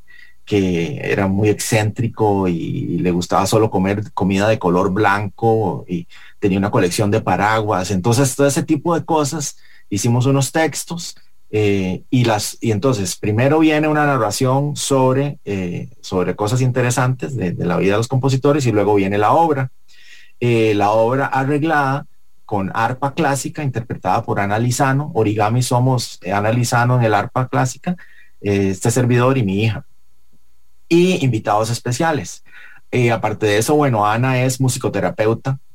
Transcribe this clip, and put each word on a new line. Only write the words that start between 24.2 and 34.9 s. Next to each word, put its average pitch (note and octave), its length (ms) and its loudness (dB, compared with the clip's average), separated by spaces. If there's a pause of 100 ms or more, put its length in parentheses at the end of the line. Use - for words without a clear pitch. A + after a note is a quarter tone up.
por G#2 180 -4
Ana G2+ 200 0
Lizano. C3+ 560 0
Origami A2 480 2
somos, B2+ 580 0
eh, F2 100 -6
Ana G2+ 200 0
Lizano B2 460 2
en A#2+ 60 2
el G#2+ 120 4
arpa B2 320 -2
clásica, C3 500 -4 (440)
eh, G2 280 2
este G#2+ 220 0
servidor B2 480 2
y A2+ 40 2
mi G2 200 0
hija. G#2+ 220 -2 (1000)
Y E3+ 380 4
invitados A2 460 0
especiales. B2+ 720 -4 (480)
Eh, A#2+ 200 2
aparte G#2+ 360 -2
de G#2 100 4
eso, A2+ 160 2
bueno, C3 320 4
Ana B2+ 380 2
es C3 180 -2
musicoterapeuta A2 1000 0 (160)